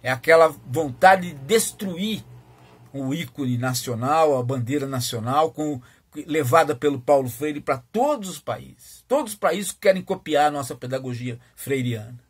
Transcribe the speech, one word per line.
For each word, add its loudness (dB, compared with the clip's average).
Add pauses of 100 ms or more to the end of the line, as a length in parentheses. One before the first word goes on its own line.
É -4
aquela 6
vontade 2
de -14
destruir -2 (680)
o -6
ícone -4
nacional, 0
a 0
bandeira -2
nacional, -2
com, -6 (460)
levada 2
pelo -2
Paulo 2
Freire -6
pra -4 (120)
todos -2
os -12
países. -14
Todos 0
os -12
países -2
querem 2
copiar 0
a 4
nossa -8
pedagogia -8 (180)
freiriana. -4 (120)